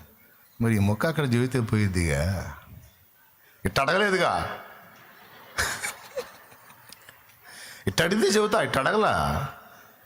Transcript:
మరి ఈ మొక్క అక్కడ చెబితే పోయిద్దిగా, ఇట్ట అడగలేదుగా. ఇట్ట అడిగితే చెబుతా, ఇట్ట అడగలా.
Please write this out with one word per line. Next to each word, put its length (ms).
మరి 120
ఈ 40
మొక్క 260
అక్కడ 280
చెబితే 260
పోయిద్దిగా, 640
ఇట్ట 140
అడగలేదుగా. 800
ఇట్ట 140
అడిగితే 260
చెబుతా, 340
ఇట్ట 160
అడగలా. 360